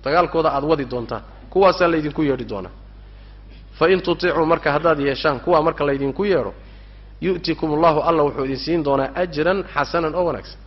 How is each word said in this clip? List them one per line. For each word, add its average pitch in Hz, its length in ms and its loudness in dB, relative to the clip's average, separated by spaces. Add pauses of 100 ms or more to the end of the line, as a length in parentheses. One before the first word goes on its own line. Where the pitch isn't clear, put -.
Dagaalkooda 160 520 2
aad 139 80 0
wadi 147 260 0
doontaan. 117 320 -6 (280)
Kuwaasaa 180 420 4
laydinku 151 320 -2
yeedhi 131 260 0
doonaa. 95 220 -8 (1000)
"Fa 160 160 2
in 185 120 4
tutiicuu," 170 440 0
marka 156 260 2
haddaad 156 280 2
yeeshaan, 139 400 0
kuwaa 165 220 2
marka 156 240 0
laydinku 139 400 -2
yeedho, 139 280 0 (680)
"yu'tikumullahu," 160 800 0
Alla 160 220 2
wuxuu 139 220 -2
idin 135 120 -4
siin 160 260 -2
doonaa, 135 320 0
"ajran 175 480 -2 (100)
xasanan," 156 420 -2
oo 180 100 -2
wanaagsan. 127 420 -8